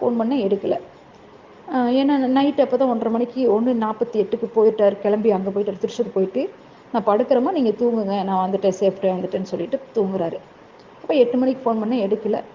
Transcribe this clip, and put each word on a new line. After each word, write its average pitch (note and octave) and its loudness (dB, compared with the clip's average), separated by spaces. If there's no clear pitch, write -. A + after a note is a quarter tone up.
ஃபோன் A#3+ 0
பண்ணேன், A#3 0
எடுக்கல. G3 0
ஆ, B3+ 0
ஏன்னா C4+ 2
நைட் C4+ 2
அப்போ B3 2
தான் C4 2
ஒன்றரை A3+ -2
மணிக்கு, A#3 0
ஒண்ணு - -2
நாப்பத்தி A3+ -2
எட்டுக்கு A3 -2
போயிட்டார், G#3+ 4
கிளம்பி G#3+ 2
அங்க F#3+ 0
போயிட்டார், G3 -4
திருச்சூர் G#3+ -4
போயிட்டு, G#3+ 0
"நான் A3 0
படுக்கிறேம்மா, B3 2
நீங்க C4+ 2
தூங்குங்க, G3+ 0
நான் F#3 0
வந்துட்டேன், G3 2
சேஃப்டியா F#3+ 2
வந்துட்டேன்னு" F#3 -2
சொல்லிட்டு F#3+ -6
தூங்குறாரு. F#3+ -2
அப்ப - -4
எட்டு B3 4
மணிக்கு B3+ 0
ஃபோன் A3 0
பண்ணேன், G#3+ 0
எடுக்கல. G#3+ -4